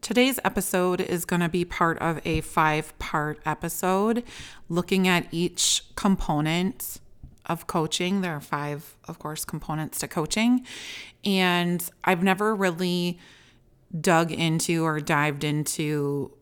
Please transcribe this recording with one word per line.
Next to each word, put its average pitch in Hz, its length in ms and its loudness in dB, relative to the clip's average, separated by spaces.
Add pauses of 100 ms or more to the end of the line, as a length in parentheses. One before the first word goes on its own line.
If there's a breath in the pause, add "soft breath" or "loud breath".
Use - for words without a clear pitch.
Today's 247 420 2
episode 185 560 0
is 170 240 -2
gonna 175 240 0
be 175 160 0
part 170 360 0
of 160 260 -2
a 156 160 0
five-part 156 1040 0
episode 190 800 0 (420 loud breath)
looking 185 400 2
at 175 240 2
each - 540 0 (100)
component 175 1040 0 (460)
of 165 220 -4
coaching. 180 520 0
There 180 140 -2
are 147 80 -6
five, 147 560 -6 (100)
of - 100 -12
course, 156 280 -8
components 156 540 -6
to 147 100 -6
coaching. 233 560 2 (580 loud breath)
And 175 680 2 (140)
I've 180 180 2
never 196 320 2
really 175 640 0 (800 loud breath)
dug 165 320 4
into 160 540 0
or 156 160 0
dived 147 460 0
into 147 960 -2